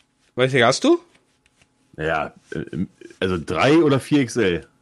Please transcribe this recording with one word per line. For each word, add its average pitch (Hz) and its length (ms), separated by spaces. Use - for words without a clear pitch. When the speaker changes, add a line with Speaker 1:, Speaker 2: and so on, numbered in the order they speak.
Speaker 1:
Welche 127 300
hast 131 180
du? 339 160
Speaker 2:
Ja, 78 360
äh, 78 340
also 92 180
drei 87 400
oder 143 220
vier 143 220
X 127 160
L. 90 280